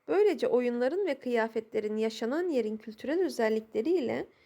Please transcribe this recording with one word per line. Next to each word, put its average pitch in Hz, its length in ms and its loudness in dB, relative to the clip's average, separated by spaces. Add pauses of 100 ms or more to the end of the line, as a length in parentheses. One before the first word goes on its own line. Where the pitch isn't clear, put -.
Böylece 349 400 4
oyunların 247 580 0
ve 277 140 -2
kıyafetlerin 220 800 -2
yaşanan 233 520 -2
yerin 220 280 0
kültürel 277 480 -2
özellikleri 220 640 0
ile 233 380 0 (180)